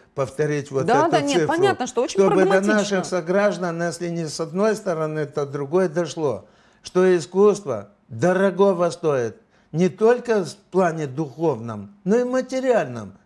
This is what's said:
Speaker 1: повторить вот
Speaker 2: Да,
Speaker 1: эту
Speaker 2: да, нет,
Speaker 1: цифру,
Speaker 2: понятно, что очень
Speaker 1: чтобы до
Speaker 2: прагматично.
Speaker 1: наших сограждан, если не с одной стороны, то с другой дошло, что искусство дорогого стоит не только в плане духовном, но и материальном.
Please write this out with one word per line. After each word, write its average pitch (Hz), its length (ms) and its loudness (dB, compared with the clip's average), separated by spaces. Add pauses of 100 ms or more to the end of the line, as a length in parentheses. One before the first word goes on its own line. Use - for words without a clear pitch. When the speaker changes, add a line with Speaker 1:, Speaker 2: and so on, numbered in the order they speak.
(140)
Speaker 1:
повторить 147 580 -2
вот 135 140 0
Speaker 2:
Да, 247 180 4
Speaker 1:
эту 330 80 0
Speaker 2:
да, 311 100 -2
нет, 285 180 0
Speaker 1:
цифру, 151 80 2
Speaker 2:
понятно, 339 400 0
что - 140 -2
очень 233 180 -2
Speaker 1:
чтобы 196 160 4
до - 0 -
Speaker 2:
прагматично. 196 380 4
Speaker 1:
наших 202 320 0
сограждан, 180 760 -2
если 170 280 -6
не 170 160 -4
с 147 160 -8
одной 190 340 -2
стороны, 156 500 -4
то 143 200 -4
с 139 40 -6
другой 143 380 0
дошло, 147 580 -4 (380)
что 185 320 4
искусство 175 760 0 (180)
дорогого 180 800 2
стоит 131 480 -2 (340)
не 175 160 2
только 226 560 2
в 139 100 -10 (160)
плане 165 380 0
духовном, 123 960 -4
но 202 140 2
и 247 80 0
материальном. 247 880 -2 (120)